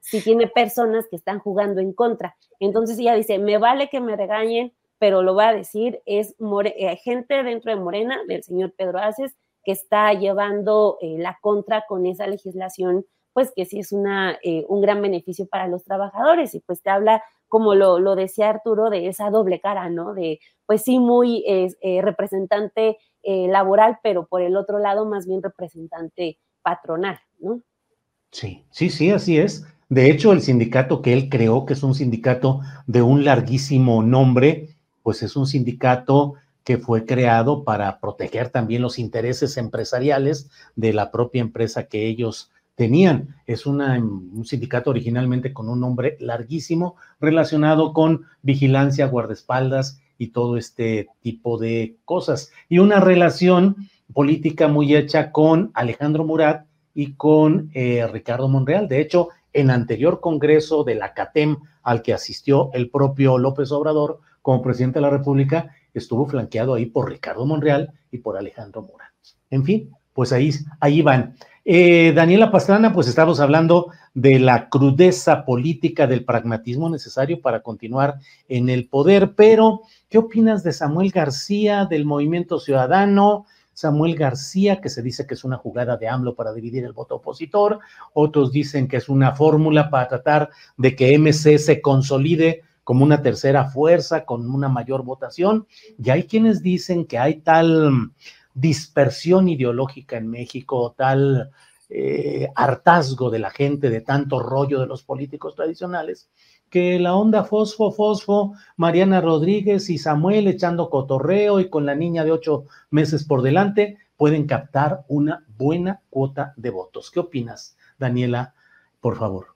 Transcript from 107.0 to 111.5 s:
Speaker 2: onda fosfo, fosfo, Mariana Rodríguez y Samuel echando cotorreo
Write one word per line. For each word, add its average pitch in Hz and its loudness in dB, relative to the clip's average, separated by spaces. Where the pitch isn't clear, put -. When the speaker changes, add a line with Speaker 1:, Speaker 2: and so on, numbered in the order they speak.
Speaker 2:
onda 214 2
fosfo, 208 -2
fosfo, 202 0
Mariana 180 2
Rodríguez 190 0
y 156 -2
Samuel 185 0
echando 170 -2
cotorreo 160 0